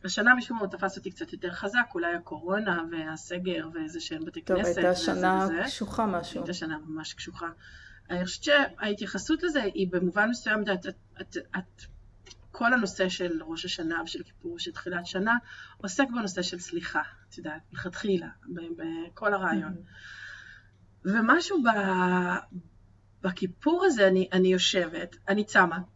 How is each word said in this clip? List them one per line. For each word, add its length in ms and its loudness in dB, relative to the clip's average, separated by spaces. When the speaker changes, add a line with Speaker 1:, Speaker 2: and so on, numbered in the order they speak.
Speaker 1:
השנה 300 6
משום 220 -2
מה 60 -2
הוא 100 -2
תפס 240 -2
אותי 140 -8
קצת 220 -10
יותר 180 -6
חזק, 440 0
אולי 200 0
הקורונה 760 -2
והסגר 840 -4
ואיזה 260 -6
שהם 240 -6
בתי 180 -8
Speaker 2:
טוב, 140 2
Speaker 1:
כנסת 200 2
Speaker 2:
הייתה 140 4
Speaker 1:
וזה 140 2
Speaker 2:
שנה 400 4
Speaker 1:
וזה. 200 0
Speaker 2:
קשוחה 420 -2
משהו. 340 -2
Speaker 1:
הייתה 140 -6
שנה 220 -6
ממש 280 -10
קשוחה. 340 -10
אני 140 -2
חושבת 200 -8
שההתייחסות 1000 2
לזה 200 2
היא 280 0
במובן 400 2
מסוים, 320 0
את, 60 -2
את, 260 -2
את, 160 -10
את, 240 -10
כל 220 4
הנושא 360 2
של 380 -2
ראש 180 -6
השנה 400 -2
ושל 180 -10
כיפור, 360 -10
של 140 -6
תחילת 340 -6
שנה, 260 0
עוסק 340 0
בנושא 320 -2
של 160 -4
סליחה, 420 -4
את 80 -16
יודעת, 220 -10
מלכתחילה, 560 -2
ב-, 280 -8
בכל 240 -2
הרעיון. 400 -2
Speaker 2:
מהמם. 260 4
Speaker 1:
ומשהו 320 4
ב-, 720 2
בכיפור 640 0
הזה, 240 8
אני, 240 4
אני 160 6
יושבת, 680 2
אני 160 4
צמה 340 4